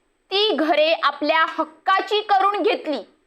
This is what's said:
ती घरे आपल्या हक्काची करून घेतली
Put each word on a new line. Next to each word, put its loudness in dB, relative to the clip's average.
ती 2
घरे 2
आपल्या 0
हक्काची -2
करून 2
घेतली -2